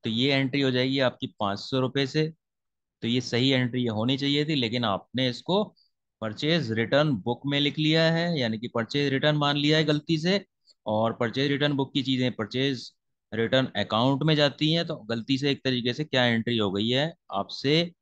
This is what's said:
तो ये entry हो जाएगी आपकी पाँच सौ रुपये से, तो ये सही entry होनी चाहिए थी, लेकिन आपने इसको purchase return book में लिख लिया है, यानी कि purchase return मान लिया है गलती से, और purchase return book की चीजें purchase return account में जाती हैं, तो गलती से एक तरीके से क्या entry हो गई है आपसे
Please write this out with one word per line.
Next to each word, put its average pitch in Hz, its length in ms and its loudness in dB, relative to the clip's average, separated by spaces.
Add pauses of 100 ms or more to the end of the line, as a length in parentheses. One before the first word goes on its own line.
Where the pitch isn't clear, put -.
तो 117 60 -4
ये 127 240 0
entry 135 260 0
हो 135 100 2
जाएगी 131 300 0
आपकी 131 260 -2 (140)
पाँच 101 180 -2
सौ 131 220 -4
रुपये 131 260 0
से, 156 200 0 (760)
तो 113 60 -2
ये 123 120 2
सही 123 300 2
entry 127 360 0
होनी 113 320 0
चाहिए 143 260 0
थी, 156 100 -2
लेकिन 123 300 0
आपने 113 440 -2
इसको 170 340 -2 (600)
purchase 131 500 -2
return 139 420 2 (100)
book 120 220 -4
में 143 140 0
लिख 143 180 -2
लिया 156 240 2 (100)
है, 165 280 0
यानी 113 180 -2
कि 117 100 -8
purchase 135 440 -2
return 151 240 2
मान 147 200 0
लिया 147 220 2
है 160 60 2
गलती 151 340 0
से, 190 260 0 (420)
और 110 340 2
purchase 131 300 0
return 143 260 0
book 135 180 -2
की 143 80 2
चीजें 127 300 0
purchase 127 580 -4 (420)
return 113 340 2 (120)
account 127 440 0
में 156 140 4
जाती 151 360 2
हैं, 170 140 0
तो 160 100 -8 (100)
गलती 117 320 -2
से 139 120 0
एक 139 140 -4
तरीके 123 300 -2
से 151 100 -4
क्या 127 220 2
entry 117 320 0
हो 104 140 2
गई 104 180 0
है 143 220 0 (220)
आपसे 151 680 -2